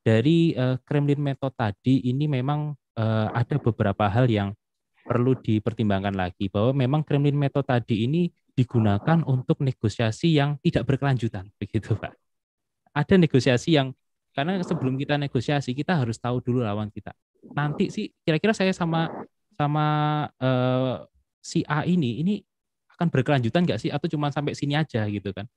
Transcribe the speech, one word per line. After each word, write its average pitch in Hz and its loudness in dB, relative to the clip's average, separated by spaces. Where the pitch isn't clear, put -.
dari, 151 4
eh, 127 0
Kremlin 143 0
Method 139 -4
tadi 123 0
ini 135 0
memang, 147 -2
eh, 110 0
ada 117 -2
beberapa 104 0
hal 120 4
yang 101 0
perlu 123 2
dipertimbangkan 104 0
lagi, 92 -4
bahwa 107 0
memang 143 0
Kremlin 143 0
Method 139 -2
tadi 120 0
ini 170 0
digunakan 117 2
untuk 131 0
negosiasi 131 0
yang 143 0
tidak 127 0
berkelanjutan, 120 -2
begitu, 104 -2
Pak. 90 -6
Ada 185 4
negosiasi 139 4
yang, 131 0
karena 165 -4
sebelum 135 -2
kita 143 -2
negosiasi, 139 -2
kita 151 0
harus 113 -2
tahu 123 -2
dulu 123 -2
lawan 104 -4
kita. - -14
Nanti 147 -2
sih, - -8
kira-kira 170 2
saya 190 0
sama, 165 -2
sama, 151 0
eh, 127 0
si - -2
A 147 0
ini, 147 0
ini 202 0
akan 165 0
berkelanjutan 135 2
nggak 113 -2
sih? 160 -4
Atau 143 -4
cuma 147 -2
sampai 147 -4
sini 143 -2
aja 147 -2
gitu 101 -6
kan? 104 -12